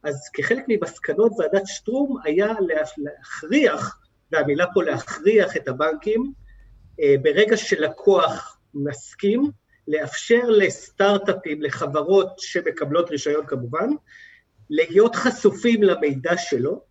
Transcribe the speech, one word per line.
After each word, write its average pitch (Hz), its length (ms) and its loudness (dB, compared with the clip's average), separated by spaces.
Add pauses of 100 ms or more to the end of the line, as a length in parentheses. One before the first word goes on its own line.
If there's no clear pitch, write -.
אז 143 320 -8
כחלק 254 340 -2
ממסקנות 208 680 0
ועדת 190 280 0
שטרום 269 580 -4
היה 170 220 0
לה-, 180 360 -2 (160)
להכריח, 160 1000 -4 (340)
והמילה 151 420 2
פה 190 80 4
להכריח 165 760 0
את 147 120 -6
הבנקים, 160 640 -2 (680)
אה, 143 220 6
ברגע 202 340 4
שלקוח 165 1000 0 (160)
מסכים, 196 760 -2 (380)
לאפשר 156 600 0
לסטארט-אפים, 196 1120 0
לחברות 151 680 0 (100)
שמקבלות 165 720 -4
רישיון 147 360 -4
כמובן, 139 420 -6 (840)
להיות 165 460 2
חשופים 233 680 2
למידע 165 540 2
שלו 147 440 -4 (100)